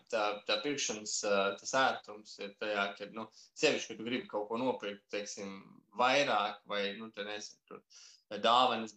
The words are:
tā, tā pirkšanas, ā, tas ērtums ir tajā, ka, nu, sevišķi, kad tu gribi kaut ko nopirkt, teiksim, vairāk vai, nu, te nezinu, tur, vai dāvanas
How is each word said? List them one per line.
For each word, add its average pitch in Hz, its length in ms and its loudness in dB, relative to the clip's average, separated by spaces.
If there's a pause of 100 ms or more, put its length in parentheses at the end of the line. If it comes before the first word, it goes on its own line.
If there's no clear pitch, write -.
(120)
tā, 107 120 2 (200)
tā 107 160 0
pirkšanas, 117 540 -4 (100)
ā, 101 120 4 (260)
tas - 160 0
ērtums 110 640 -2
ir 101 160 -8
tajā, 104 400 0
ka, 101 160 -10
nu, 110 160 -10 (260)
sevišķi, 131 360 2
kad 107 100 -10
tu 113 80 -6
gribi 123 180 -2
kaut 104 220 -4
ko 113 100 -2
nopirkt, 107 540 -4
teiksim, 101 400 -6 (420)
vairāk 123 720 2
vai, 101 140 0 (160)
nu, 110 120 -10
te 101 140 -8
nezinu, 104 420 -10
tur, - 140 -14 (480)
vai 104 160 -6
dāvanas 113 520 6